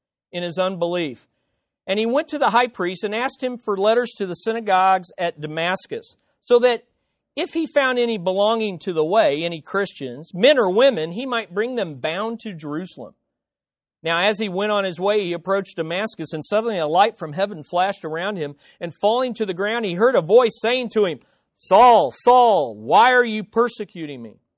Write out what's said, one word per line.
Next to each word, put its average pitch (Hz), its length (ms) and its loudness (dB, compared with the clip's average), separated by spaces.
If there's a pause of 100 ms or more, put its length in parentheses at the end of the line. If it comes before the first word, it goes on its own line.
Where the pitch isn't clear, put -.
(320)
in 175 100 -8
his 175 160 -6
unbelief. 175 720 -2 (580)
"And 196 120 0
he 220 80 0
went 277 220 0
to 294 100 -6
the 262 100 2
high 240 200 2
priest 185 360 -6
and 208 100 -4
asked 254 280 -6
him 247 160 -4
for 208 180 -4
letters 226 400 2
to 196 100 -6
the 175 60 -6
synagogues 190 840 0
at 170 240 -4
Damascus, 160 760 -6 (240)
so 240 200 4
that 240 240 2 (520)
if 339 160 -4
he 330 140 -2
found 254 320 0
any 233 180 0
belonging 202 640 0
to 180 160 -6
the 156 100 2
way, 165 400 2
any 170 160 -6
Christians, 147 720 -8
men 254 260 4
or 190 140 2
women, 196 400 2
he 240 140 -8
might 226 260 -6
bring 226 220 -4
them 175 220 -6
bound 185 440 -6
to 208 140 -12
Jerusalem. 151 600 -10 (880)
Now, 170 240 0
as 208 120 0
he 214 100 -4
went 196 240 -4
on 202 120 0
his 175 140 -6
way, 202 260 0
he 170 100 -4
approached 190 420 -4
Damascus, 170 560 -6
and 156 100 -8
suddenly 214 360 -2
a 160 80 -2
light 190 320 2
from 156 160 -12
heaven 190 280 -6
flashed 185 400 -4
around 175 360 -6
him, 143 180 -8 (240)
and 170 180 -10
falling 240 360 0
to 220 100 -4
the 190 80 -4
ground, 208 320 -4
he 180 80 -4
heard 226 220 2
a 185 80 2
voice 220 400 4
saying 247 320 0
to 208 100 2
him, 156 160 -2 (380)
'Saul, 208 520 6 (140)
Saul, 220 520 6
why 175 360 4
are 247 120 6
you 214 200 -4
persecuting 180 800 -4
me?' 110 180 -18 (180)